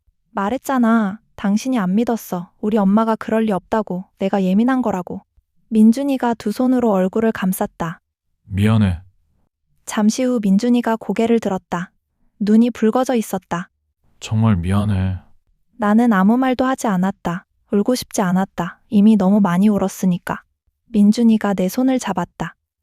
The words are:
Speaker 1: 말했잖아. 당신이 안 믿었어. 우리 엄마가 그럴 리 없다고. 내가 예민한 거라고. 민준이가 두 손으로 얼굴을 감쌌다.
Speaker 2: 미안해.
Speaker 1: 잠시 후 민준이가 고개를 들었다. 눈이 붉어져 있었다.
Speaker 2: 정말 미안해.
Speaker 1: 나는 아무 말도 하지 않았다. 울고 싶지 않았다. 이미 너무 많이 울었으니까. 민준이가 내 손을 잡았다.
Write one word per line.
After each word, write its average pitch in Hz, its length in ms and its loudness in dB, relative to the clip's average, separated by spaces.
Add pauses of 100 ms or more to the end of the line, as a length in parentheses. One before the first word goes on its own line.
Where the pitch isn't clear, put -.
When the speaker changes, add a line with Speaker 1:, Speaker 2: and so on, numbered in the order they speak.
(320)
Speaker 1:
말했잖아. 226 880 -2 (160)
당신이 220 420 -2
안 185 160 -2
믿었어. 208 560 -2 (100)
우리 214 180 0
엄마가 220 380 2
그럴 220 280 -2
리 214 80 -2
없다고. 190 520 -4 (140)
내가 196 240 -2
예민한 226 400 2
거라고. 190 400 -6 (460)
민준이가 240 640 2
두 226 180 -6
손으로 254 380 0
얼굴을 196 420 0
감쌌다. 185 680 -6 (440)
Speaker 2:
미안해. 98 580 0 (800)
Speaker 1:
잠시 220 380 0
후 247 200 0
민준이가 233 540 2
고개를 226 440 0
들었다. 185 520 -6 (480)
눈이 220 300 4
붉어져 254 460 0
있었다. 185 540 -6 (500)
Speaker 2:
정말 110 360 0
미안해. 92 640 -2 (580)
Speaker 1:
나는 220 360 2
아무 196 240 2
말도 262 280 0
하지 262 220 -4
않았다. 185 580 -4 (280)
울고 208 220 0
싶지 - 280 -6
않았다. 180 640 -4
이미 214 280 4
너무 196 240 4
많이 190 280 2
울었으니까. 190 720 -2 (440)
민준이가 214 680 2
내 185 140 0
손을 262 300 0
잡았다. 180 560 -6 (280)